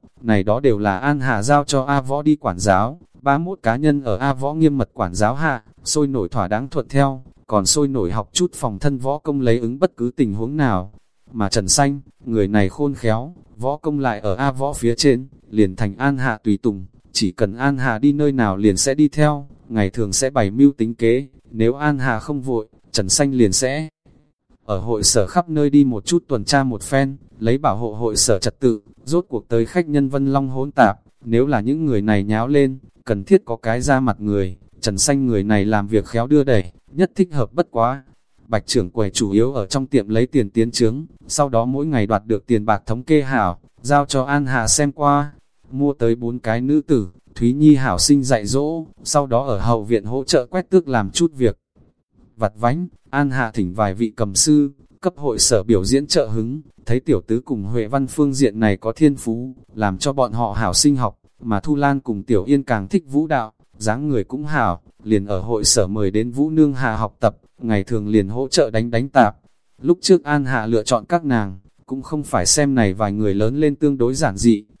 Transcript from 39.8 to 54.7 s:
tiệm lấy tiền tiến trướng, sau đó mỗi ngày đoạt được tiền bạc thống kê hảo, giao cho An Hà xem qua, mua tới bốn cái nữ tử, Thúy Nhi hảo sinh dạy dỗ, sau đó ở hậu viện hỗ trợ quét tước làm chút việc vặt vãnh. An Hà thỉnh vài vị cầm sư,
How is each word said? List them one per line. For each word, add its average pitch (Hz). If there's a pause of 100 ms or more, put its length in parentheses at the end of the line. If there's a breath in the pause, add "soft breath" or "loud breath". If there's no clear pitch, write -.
tiệm 107
lấy 113
tiền 113
tiến 117
trướng, 123 (220)
sau 143
đó 113
mỗi 135
ngày 123
đoạt 107
được 110
tiền 107
bạc 107
thống 117
kê 151
hảo, 113 (220)
giao 143
cho 135
An 143
Hà 127
xem 143
qua, 147 (380)
mua 139
tới 117
bốn 120
cái 117
nữ 143
tử, 113 (280)
Thúy 120
Nhi 151
hảo 123
sinh 143
dạy 120
dỗ, 147 (180)
sau 143
đó 127
ở 104
hậu 110
viện 107
hỗ 127
trợ 127
quét 180
tước 175
làm 110
chút 165
việc 123 (800)
vặt 107
vãnh. 143 (220)
An 143
Hà 127
thỉnh 92
vài 101
vị 110
cầm 101
sư, 147 (300)